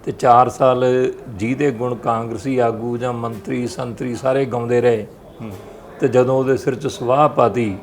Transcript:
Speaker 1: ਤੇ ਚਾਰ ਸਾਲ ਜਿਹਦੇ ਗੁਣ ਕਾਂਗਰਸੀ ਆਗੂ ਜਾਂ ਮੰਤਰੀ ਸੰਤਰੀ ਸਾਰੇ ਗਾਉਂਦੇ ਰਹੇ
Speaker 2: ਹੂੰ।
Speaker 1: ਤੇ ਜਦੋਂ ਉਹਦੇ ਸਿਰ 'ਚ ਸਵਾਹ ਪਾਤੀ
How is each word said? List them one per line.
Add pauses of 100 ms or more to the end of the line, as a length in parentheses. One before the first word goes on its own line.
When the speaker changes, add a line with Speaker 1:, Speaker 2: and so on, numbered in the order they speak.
Speaker 1:
ਤੇ
ਚਾਰ
ਸਾਲ (180)
ਜਿਹਦੇ
ਗੁਣ
ਕਾਂਗਰਸੀ
ਆਗੂ
ਜਾਂ
ਮੰਤਰੀ
ਸੰਤਰੀ
ਸਾਰੇ
ਗਾਉਂਦੇ
ਰਹੇ (340)
Speaker 2:
ਹੂੰ। (480)
Speaker 1:
ਤੇ
ਜਦੋਂ
ਉਹਦੇ
ਸਿਰ
'ਚ
ਸਵਾਹ
ਪਾਤੀ